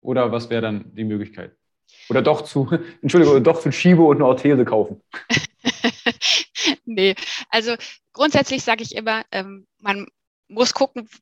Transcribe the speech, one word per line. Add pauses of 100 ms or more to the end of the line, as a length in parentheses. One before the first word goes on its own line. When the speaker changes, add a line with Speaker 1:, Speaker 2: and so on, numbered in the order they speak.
Speaker 1:
Oder
was
wäre
dann
die
Möglichkeit? (560)
Oder
doch
zu, (180)
<laughs>
Entschuldigung,
oder
doch
zu
Schiebe
und
eine
Orthese
kaufen? (600)
Speaker 2:
<laughs>
Nee, (360)
also (360)
grundsätzlich
sag
ich
immer,
ähm, (120)
man (420)
muss
gucken (140)